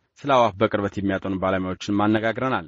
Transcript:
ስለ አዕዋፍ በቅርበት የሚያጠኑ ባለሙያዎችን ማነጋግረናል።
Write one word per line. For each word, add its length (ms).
ስለ 140
አዕዋፍ 240
በቅርበት 400
የሚያጠኑ 420
ባለሙያዎችን 600
ማነጋግረናል። 720